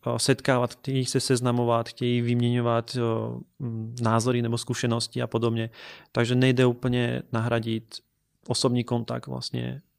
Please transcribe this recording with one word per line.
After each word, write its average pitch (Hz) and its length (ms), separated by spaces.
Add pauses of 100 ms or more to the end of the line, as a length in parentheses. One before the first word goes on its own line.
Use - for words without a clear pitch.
o, 120 140
setkávat, 127 540
chtějí 135 320
se 127 160
seznamovat, 120 680
chtějí 120 320
vyměňovat, 120 760
o, 117 440 (200)
m, 113 420
názory 117 400
nebo 117 160
zkušenosti 120 640
a 120 40
podobně. 113 440 (420)
Takže 120 220
nejde 127 320
úplně 123 560 (100)
nahradit 113 520 (640)
osobní 123 360
kontakt 120 420
vlastně 127 560 (160)